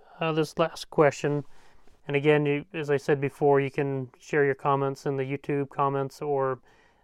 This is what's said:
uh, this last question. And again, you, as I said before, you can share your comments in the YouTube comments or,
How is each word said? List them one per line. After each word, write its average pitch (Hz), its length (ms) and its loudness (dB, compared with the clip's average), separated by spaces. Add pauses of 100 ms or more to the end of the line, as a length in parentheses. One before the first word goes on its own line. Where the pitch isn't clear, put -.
(220)
uh, 160 100 -2
this 156 260 -2
last - 320 -2
question. 147 540 2 (640)
And 143 80 -2
again, 151 300 4
you, 147 280 0
as 151 160 -6
I 143 60 2
said 139 240 0
before, 143 400 2
you 139 120 -2
can 135 460 -4
share 147 280 0
your 135 100 0
comments 139 500 -2
in 139 120 -2
the 135 80 -2
YouTube 143 440 -4
comments 139 520 -4
or, 135 380 -2 (440)